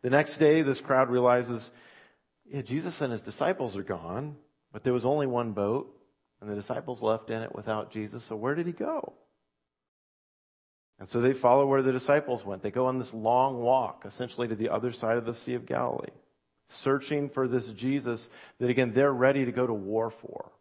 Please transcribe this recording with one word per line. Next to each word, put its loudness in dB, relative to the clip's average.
The -2
next 4
day, 8
this 0
crowd 4
realizes, 2
yeah, -8
Jesus -6
and -2
his -4
disciples -2
are -6
gone, -8
but -14
there 4
was 0
only 2
one -2
boat, -2
and -14
the -6
disciples -8
left 0
in -4
it -10
without -6
Jesus, -10
so -10
where -2
did -4
he -4
go? -6
And -16
so 0
they 6
follow 4
where 4
the 4
disciples 0
went. -8
They -4
go 0
on 0
this -8
long 2
walk, 0
essentially -6
to -2
the -4
other 0
side 0
of -2
the -4
Sea -6
of -8
Galilee, -4
searching -2
for -2
this -2
Jesus -4
that, 2
again, 2
they're 6
ready 4
to -2
go 0
to -2
war -2
for. -14